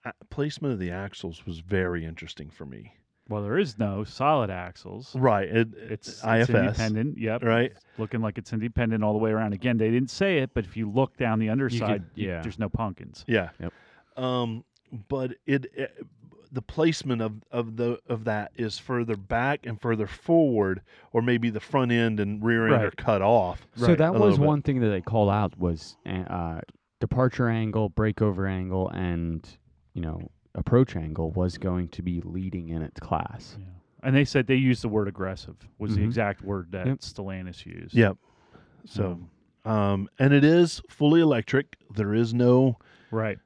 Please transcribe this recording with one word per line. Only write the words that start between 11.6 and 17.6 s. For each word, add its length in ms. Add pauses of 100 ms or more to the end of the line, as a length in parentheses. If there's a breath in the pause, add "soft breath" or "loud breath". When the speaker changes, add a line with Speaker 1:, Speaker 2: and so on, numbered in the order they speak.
Speaker 2:
you, 140
Speaker 3:
yeah. 120
Speaker 2:
there's 160
no 120
pumpkins. 580
Speaker 1:
Yeah. 220 (100)
Speaker 3:
Yep. 140 (440 soft breath)
Speaker 1:
Um, 460 (460)
but 240 (120)
it, 300
it, 200 (560)
the 120
placement 580
of, 120 (180)
of 260